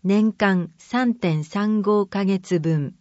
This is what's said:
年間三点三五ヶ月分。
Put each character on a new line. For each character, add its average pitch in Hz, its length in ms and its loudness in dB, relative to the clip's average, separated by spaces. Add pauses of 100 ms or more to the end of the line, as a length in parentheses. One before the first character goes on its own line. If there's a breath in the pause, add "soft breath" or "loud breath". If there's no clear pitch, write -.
年 208 280 2
間 185 460 0
三 240 360 -2
点 160 300 -2
三 214 380 -2
五 202 240 2
ヶ 196 180 -4
月 190 360 -2
分。 156 400 -2